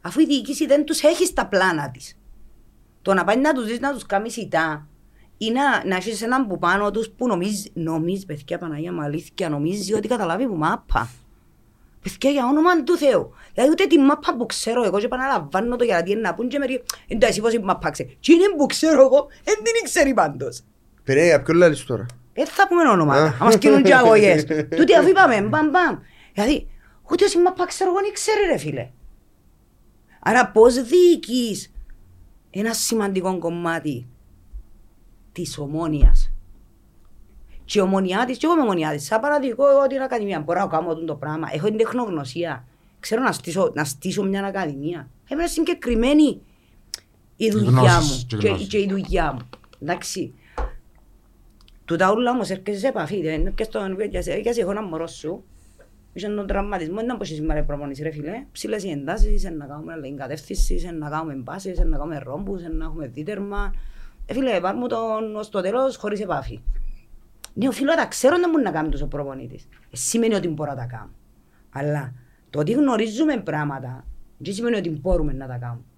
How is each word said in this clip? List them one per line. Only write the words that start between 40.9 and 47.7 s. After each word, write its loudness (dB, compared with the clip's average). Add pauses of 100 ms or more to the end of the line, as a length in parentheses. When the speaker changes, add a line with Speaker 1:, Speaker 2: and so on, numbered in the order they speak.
Speaker 1:
τούτο -6
πράγμα. -6
Έχω -2
την 0
τεχνογνωσία. -4 (360)
Ξέρω -4
να 0
στήσω, -2
να -2
στήσω -6
μια -2
Ακαδημία. -6 (220)
Είμαι -2
συγκεκριμένη 2 (1120)
η -4
Speaker 3:
Οι 2
Speaker 1:
δουλειά 2